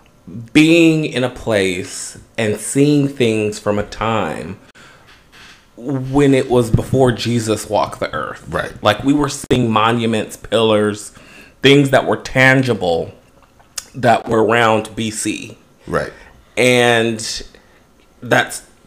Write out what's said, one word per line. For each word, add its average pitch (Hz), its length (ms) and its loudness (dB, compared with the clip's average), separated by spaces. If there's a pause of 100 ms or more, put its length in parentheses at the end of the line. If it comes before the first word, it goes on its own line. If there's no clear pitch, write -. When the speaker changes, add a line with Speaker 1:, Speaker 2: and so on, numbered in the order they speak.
(540)
Speaker 1:
being 160 520 4
in 123 180 -4
a 123 60 -2
place - 880 -4 (180)
and 107 220 -2
seeing 143 500 2
things 110 520 -2
from 104 180 -2
a 104 60 -4
time 98 760 -6 (1160)
when 135 560 0
it 131 160 2
was 120 220 2
before 127 400 2
Jesus 110 580 -4
walked 95 300 -2
the - 140 -6
earth. - 360 -10
Speaker 2:
Right. - 220 -6 (120)
Speaker 1:
Like, 104 200 2
we 139 100 2
were 147 160 0
seeing 123 420 -2
monuments, 113 640 0
pillars, 107 760 0 (500)
things 135 300 6
that 123 140 2
were 104 120 -2
tangible 120 960 0 (840)
that 123 320 2
were 113 160 2
around 110 520 2
B 113 160 -6
C. - 460 -8 (300)
Speaker 2:
Right. 76 240 -4 (460)
Speaker 1:
And 117 840 0 (800)
that 123 400 -2 (260)